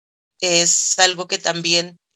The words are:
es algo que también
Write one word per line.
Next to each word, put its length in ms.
es 600
algo 280
que 100
también 600